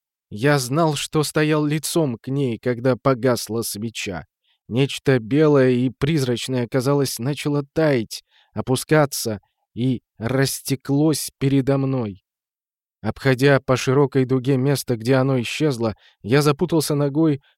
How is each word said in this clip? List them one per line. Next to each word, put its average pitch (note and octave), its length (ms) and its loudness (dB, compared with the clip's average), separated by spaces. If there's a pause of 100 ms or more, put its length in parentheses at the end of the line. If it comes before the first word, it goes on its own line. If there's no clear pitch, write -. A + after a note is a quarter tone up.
(300)
Я C#3 280 0
знал, C#3+ 360 0
что - 280 -4
стоял D3+ 440 0
лицом D3 500 -2
к - 120 -12
ней, C3 300 -2
когда B2 380 0
погасла A#2 640 0
свеча. G#2+ 640 -8 (440)
Нечто C3 500 0
белое C3 540 4
и B2 180 0
призрачное, B2+ 760 -2
казалось, C3+ 520 0
начало C#3+ 440 -2 (120)
таять, C#3+ 480 0 (320)
опускаться B2+ 840 0 (340)
и B2 260 -2 (160)
растеклось C3+ 1200 -2
передо C3+ 400 2
мной. C3 460 -4 (800)
Обходя C3 580 2
по C3 160 0
широкой C3+ 480 2
дуге C3 320 0
место, B2+ 400 0
где A#2 200 0
оно C3 260 2
исчезло, A#2 520 -2 (280)
я B2 180 2
запутался D3+ 540 0
ногой C#3+ 480 0 (160)